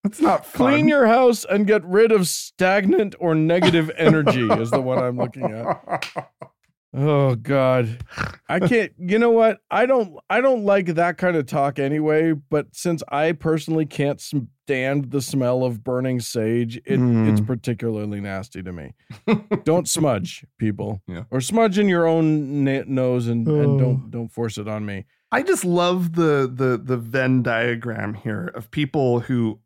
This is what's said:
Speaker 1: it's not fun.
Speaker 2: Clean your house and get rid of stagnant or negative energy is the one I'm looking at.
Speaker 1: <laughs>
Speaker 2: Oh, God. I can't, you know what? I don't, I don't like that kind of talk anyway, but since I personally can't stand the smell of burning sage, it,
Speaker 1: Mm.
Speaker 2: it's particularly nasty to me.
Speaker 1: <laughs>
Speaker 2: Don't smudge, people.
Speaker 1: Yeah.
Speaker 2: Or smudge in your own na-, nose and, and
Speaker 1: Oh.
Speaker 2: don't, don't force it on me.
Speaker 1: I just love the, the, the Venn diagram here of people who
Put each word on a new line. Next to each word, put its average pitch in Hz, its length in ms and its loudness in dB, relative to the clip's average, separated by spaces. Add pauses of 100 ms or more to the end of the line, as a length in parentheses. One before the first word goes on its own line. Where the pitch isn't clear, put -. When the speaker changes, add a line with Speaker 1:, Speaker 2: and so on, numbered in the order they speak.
Speaker 1:
it's 202 160 -6
not 294 240 2
fun. - 280 2
Speaker 2:
Clean 294 160 4
your 277 180 6
house 240 400 4
and 202 200 2
get 220 180 4
rid 202 280 4
of 185 160 4
stagnant 196 920 0
or 165 160 0
negative 165 640 2
energy 151 540 4
is 113 200 0
the 135 120 0
one 127 160 0
I'm 123 180 -2
looking 123 340 -6
at. - 840 -8
Speaker 1:
<laughs> - 60 -20 (560)
Speaker 2:
Oh, 139 380 2
God. 127 680 0 (460)
I 175 120 -2
can't, 190 380 0
you 180 200 0
know 233 120 4
what? 226 300 4 (100)
I 196 140 2
don't, 233 320 0 (140)
I 208 100 2
don't 247 240 2
like 196 300 2
that 170 240 0
kind 180 180 0
of 147 80 0
talk 143 340 -2
anyway, 151 540 0
but 147 420 -2
since 165 360 -4
I 156 220 0
personally 160 520 -2
can't 143 380 -2
stand 135 880 -4
the 139 100 -2
smell 127 440 0
of 117 200 -4
burning 127 360 -2
sage, 117 680 -2
it, 131 120 0
Speaker 1:
Mm. 117 320 4
Speaker 2:
it's 107 120 2
particularly 107 800 -6
nasty 98 400 -10
to 90 100 -10
me. 78 220 -14 (320)
Speaker 1:
<laughs> 208 380 -2
Speaker 2:
Don't 165 220 2
smudge, 143 600 -2 (100)
people. 104 500 -6
Speaker 1:
Yeah. 87 240 -10
Speaker 2:
Or 127 120 -4
smudge 208 360 0
in 208 120 2
your 170 160 2
own 151 580 0
na-, 135 220 -2
nose 127 420 0
and, 117 180 -2
and 151 200 2
Speaker 1:
Oh. 139 120 2
Speaker 2:
don't, 131 320 0
don't 117 220 -10
force 113 240 -6
it 104 100 -8
on 107 200 -6
me. 98 180 -10 (260)
Speaker 1:
I 247 120 0
just 370 240 0
love 175 480 0
the, 147 380 2
the, 127 300 0
the 127 140 -2
Venn 127 460 0
diagram 117 720 -2
here 107 400 -6
of - 160 -14
people 139 500 0
who 117 460 -4